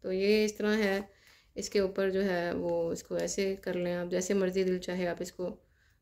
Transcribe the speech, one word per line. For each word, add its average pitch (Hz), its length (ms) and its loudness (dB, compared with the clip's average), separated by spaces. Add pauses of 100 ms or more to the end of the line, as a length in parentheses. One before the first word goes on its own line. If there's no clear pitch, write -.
तो 185 100 -4
ये 208 320 4
इस 208 140 -2
तरह 208 200 2
है, 202 300 0 (480)
इसके 202 240 -2
ऊपर 190 300 2
जो 190 120 2
है 175 320 0
वो 170 380 -2
इसको 180 260 -6
ऐसे 190 360 -2 (100)
कर 180 120 -2
लें 175 180 -2
आप, 175 160 -4
जैसे 185 260 0
मर्ज़ी 190 280 2
दिल 185 160 0
चाहे 180 260 -4
आप 170 160 -2
इसको 180 300 -8 (500)